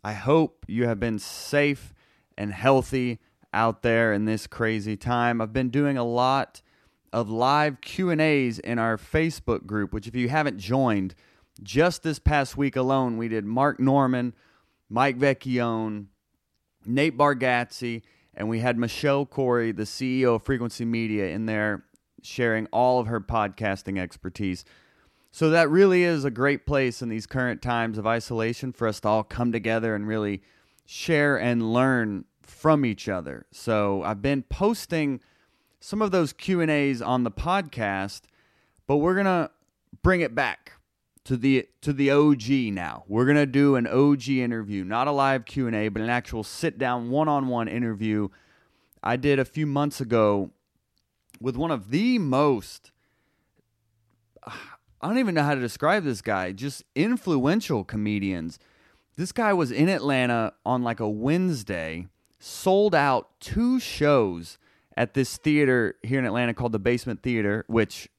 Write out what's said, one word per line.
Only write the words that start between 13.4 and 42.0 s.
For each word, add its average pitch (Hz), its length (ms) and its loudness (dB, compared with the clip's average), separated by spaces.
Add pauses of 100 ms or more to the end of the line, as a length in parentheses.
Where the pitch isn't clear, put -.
Mark 127 360 0
Norman, 127 520 2 (560)
Mike 123 300 0
Vecchione, 117 880 0 (800)
Nate 127 340 0
Bargatze, 123 840 0 (300)
and 107 160 -6
we 113 120 -2
had 120 180 0
Michelle 139 480 0
Corey, 120 460 0
the 101 140 -6
C 131 340 -4
E 127 60 4
O 120 80 4
of 107 100 -2
Frequency 120 400 -4
Media, 110 460 -2
in 107 160 -6
there 107 360 -2 (400)
sharing 113 440 -2
all 123 340 2
of 110 80 -4
her 113 120 -2
podcasting 98 800 -4
expertise. 92 640 -6 (680)
So 160 180 2
that 165 180 4
really 180 340 6
is 165 220 0
a 143 60 0
great 135 340 0
place 131 380 0
in 117 80 -6
these 110 160 -6
current 127 340 -4
times 117 380 -2
of 104 80 -4
isolation 117 680 -2
for 117 160 -2
us 107 120 -4
to 107 80 0
all 107 140 4
come 120 300 -2
together 113 420 0
and 104 140 -4
really 104 320 -2 (460)
share 147 520 2
and 117 360 0
learn 120 500 2 (160)
from 151 460 0
each 104 200 -4
other. 76 460 -6
So 101 500 0
I've 101 200 -4
been 135 220 0
posting 160 760 -2 (580)
some - 220 -6
of 208 100 2
those 175 220 2
Q 180 300 0
and 160 80 2
A's 139 320 2
on 127 220 0
the 113 60 -2
podcast, 110 920 -4 (640)
but 139 100 2
we're 170 180 2
gonna 185 360 2 (520)
bring 180 200 4
it 120 120 -4
back 120 440 -4 (460)
to 131 120 -2
the, 131 320 2 (140)
to 147 100 -2
the 139 200 2